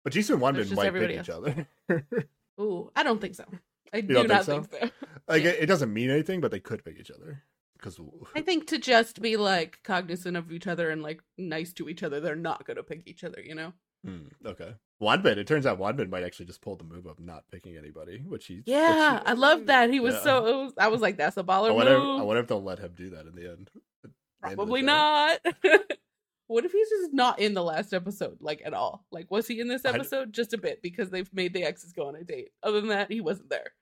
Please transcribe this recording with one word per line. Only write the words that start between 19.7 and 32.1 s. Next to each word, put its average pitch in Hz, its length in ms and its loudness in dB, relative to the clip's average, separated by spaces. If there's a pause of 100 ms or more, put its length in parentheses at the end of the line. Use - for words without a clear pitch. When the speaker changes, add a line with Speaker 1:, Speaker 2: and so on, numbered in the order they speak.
Speaker 2:
He 269 100 2
was 247 140 2
Speaker 1:
Yeah. - 80 -4
Speaker 2:
so, 262 240 4
it 269 180 2
was, 262 140 -10
I 208 100 6
was 226 120 2
like, 196 160 2
"That's - 200 0
a 185 80 -4
baller 190 240 4
Speaker 1:
I 220 40 4
wonder, 254 260 8
Speaker 2:
move." 269 220 2
Speaker 1:
I - 40 -2
wonder 110 180 2
if 117 60 -8
they'll 104 140 -2
let 92 180 -8
him 90 160 -12
do 90 140 -14
that 78 160 -18
in 82 100 -20
the 87 140 -14
end. 87 200 -20 (320)
The - 60 -20
end - 40 -20
of - 0 -
the - 440 -12
Speaker 2:
Probably 220 240 0
Speaker 1:
show. 262 60 0
Speaker 2:
not. 302 540 4 (220)
<laughs> 311 360 6 (500)
What 233 160 2
if 349 80 -4
he's 427 180 4
just 370 220 0
not 254 260 4
in 208 160 2
the 185 80 0
last 170 320 -2
episode, 185 480 -6
like, 151 220 -6
at 156 100 -6
all? - 380 -4
Like, 175 180 -12
was 220 160 -2
he 233 140 -6
in 240 80 -4
this 254 160 -4
Speaker 1:
I 254 80 2
d- 240 80 0
Speaker 2:
episode? 262 320 -6
Just 233 200 -4
a 226 60 -4
bit, 170 240 -6
because 175 260 -6
they've 185 240 -8
made 185 220 -4
the 180 80 -2
exes - 300 -6
go 143 160 -6
on 143 80 -10